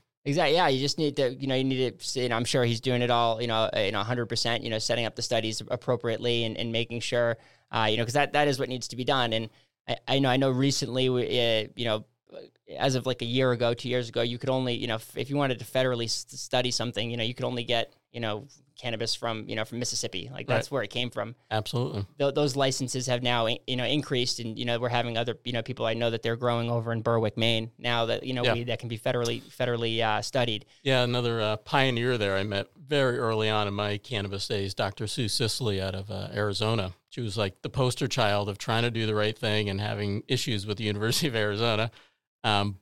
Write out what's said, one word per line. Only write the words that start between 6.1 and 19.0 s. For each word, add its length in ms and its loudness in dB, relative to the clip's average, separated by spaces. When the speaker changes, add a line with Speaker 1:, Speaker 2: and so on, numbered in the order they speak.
Speaker 1:
and, 120 -4
and 140 -2
making 300 -2
sure, 360 2
uh, 180 2
you 80 2
know, 80 0
'cause 80 -4
that, 200 2
that 140 4
is 100 2
what 120 -2
needs 180 -6
to 80 -10
be 80 -4
done. 300 2
And 160 -2
I, 100 -2
I 120 4
know, 100 4
I 80 6
know 120 4
recently, 600 2
we, 140 2
uh, 520 2
you 100 -4
know, 200 0
as 160 2
of, 140 -2
like, 160 -2
a 20 -4
year 260 2
ago, 220 2
two 160 -6
years 200 0
ago, 120 0
you 160 -2
could 140 -4
only, 240 0
you 100 -4
know, 100 -2
if, 220 -10
if 140 -6
you 40 0
wanted 220 2
to 80 -12
federally 400 0
s-, 240 -4
study 400 -2
something, 400 -2
you 80 -4
know, 60 -2
you 100 -2
could 120 -4
only 180 -4
get, 300 -2
you 80 -10
know, 260 -4
cannabis 360 -4